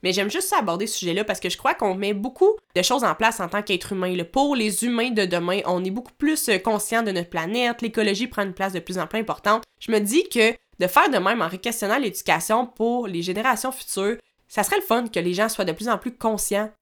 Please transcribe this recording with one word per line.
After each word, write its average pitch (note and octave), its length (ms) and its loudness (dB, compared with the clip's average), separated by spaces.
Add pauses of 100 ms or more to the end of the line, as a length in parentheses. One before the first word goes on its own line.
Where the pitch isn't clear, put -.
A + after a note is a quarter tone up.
Mais F3+ 120 0
j'aime G3+ 160 0
juste E4 180 -4
ça G4+ 100 2
aborder F#3+ 280 0
ce - 120 -6
sujet-là F3+ 260 -2
parce F#3+ 160 -4
que F3+ 100 -4
je - 80 -6
crois D#4 160 0
qu'on G3+ 200 0
met G3+ 200 -2
beaucoup C4 420 2 (180)
de F3+ 80 2
choses B3 220 2
en F3 100 2
place A3 260 2
en F3 80 -4
tant G3+ 140 -2
qu'être F#3+ 300 -2
humain, F#3 240 -2
là. F3 80 -2
Pour C#4 320 2
les G#3+ 280 0
humains A#3+ 260 0
de G#3+ 160 2
demain, F3 400 0
on F3+ 180 0
est F#3+ 60 -2
beaucoup A#3+ 260 -8
plus, D4+ 320 0
euh, G3 100 4
conscient A3+ 440 0
de G#3 100 -2
notre F3 180 -4
planète, A#3 520 -2
l'écologie A3 460 0
prend G#3+ 140 -4
une F#3+ 120 -4
place G3 180 -2
de F3+ 80 -4
plus F#3 180 -6
en E3 80 -2
plus A3 140 -4
importante. A3 420 0 (160)
Je - 140 -4
me G#3+ 80 4
dis G#3+ 300 2
que A3+ 220 4 (280)
de F3+ 60 2
faire A3 240 6
de A#3+ 80 2
même G3 240 2
en E3 60 0
requestionnant G#3 500 -2
l'éducation G#3+ 680 0
pour A#3+ 400 -2
les E3+ 160 -4
générations A3 500 -2
futures, G#3 440 -4 (320)
ça - 140 -2
serait G4 140 2
le G4 60 0
fun A#3+ 240 0
que G#3 140 -2
les F3 120 0
gens G#3 160 0
soient G#3+ 160 -2
de G#3+ 80 -2
plus A3 160 -6
en G#3+ 100 0
plus A#3+ 140 -8
conscients. G#3+ 580 -2 (120)